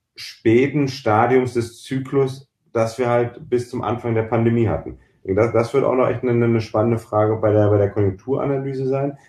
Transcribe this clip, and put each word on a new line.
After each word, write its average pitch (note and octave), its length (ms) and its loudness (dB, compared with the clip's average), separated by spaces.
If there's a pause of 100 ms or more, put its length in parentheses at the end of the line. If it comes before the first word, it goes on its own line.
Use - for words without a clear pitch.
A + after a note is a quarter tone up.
(140)
späten C3+ 720 0
Stadiums B2 680 2
des - 280 -6
Zyklus, C3 680 -4 (220)
das A2+ 260 -2
wir B2 100 0
halt A#2+ 400 -2
bis B2 220 -2
zum A#2+ 120 -6
Anfang A2+ 320 -4
der A2 100 0
Pandemie A2+ 440 2
hatten? C#2+ 300 -6 (220)
Ich - 60 -20
denke, F#2+ 160 2
das, A#2 100 0
das A#2 220 0
wird C3 100 2
auch A#2 100 2
noch B2+ 140 2
echt A#2 140 -4
eine, B2 100 0
eine A#2 280 2
spannende A2+ 380 0
Frage G#2+ 380 0
bei G#2 160 0
der, G#2 160 4
bei G#2 100 4
der G2+ 120 2
Konjunkturanalyse C3+ 960 -2
sein. C#3 320 -2 (100)